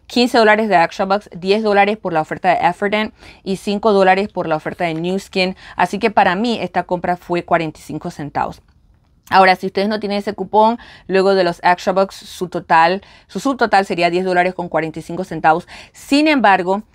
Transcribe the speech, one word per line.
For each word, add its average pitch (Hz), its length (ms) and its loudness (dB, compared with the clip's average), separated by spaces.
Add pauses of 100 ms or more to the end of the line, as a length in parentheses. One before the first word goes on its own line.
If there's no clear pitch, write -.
quince 247 320 2
dólares 214 300 4
de 190 80 4
Extra 170 300 0
Bucks, 196 280 -2
diez 190 300 0
dólares 202 320 2
por 185 160 -8
la 160 80 0
oferta 160 300 -2
de 165 180 2
Efferdent 208 460 -2 (280)
y 196 140 -6
cinco 208 360 -2
dólares 190 360 2
por 175 180 -6
la 160 100 -2
oferta 156 280 -6
de 165 100 -4
New 175 240 -4
Skin. 185 380 -4 (180)
Así 185 240 -2
que 214 120 -2
para 196 260 2
mí 226 240 -2
esta 175 240 -4
compra 180 320 -4
fue 175 280 -6
cuarenta 165 360 -2
y - 20 -20
cinco 151 280 -10
centavos. 143 520 -8 (680)
Ahora, 185 260 4
si 190 100 -8
ustedes 196 220 -2
no 214 100 -4
tienen 202 200 -4
ese 202 160 -6
cupón, 214 440 0 (280)
luego 190 280 2
de 190 100 2
los 175 180 -2
Extra 180 320 0
Bucks, 190 220 -2
su - 320 -12
total, 170 520 2 (280)
su 196 120 -10
subtotal 214 460 0
sería 175 240 0
diez 180 160 -2
dólares 180 260 0
con 180 160 -8
cuarenta 160 300 -4
y 156 40 -10
cinco 170 220 -8
centavos. 165 420 0 (260)
Sin 302 360 0
embargo, 202 540 2 (120)